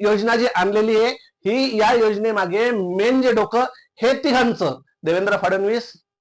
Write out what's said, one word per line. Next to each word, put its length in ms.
योजना 340
जी 100
आणलेली 540
आहे, 140
ही 340
या 140
योजनेमागे 800
मेन 500
जे 100
डोकं 300
हे 220
तिघांचं, 560
देवेंद्र 380
फडणवीस, 520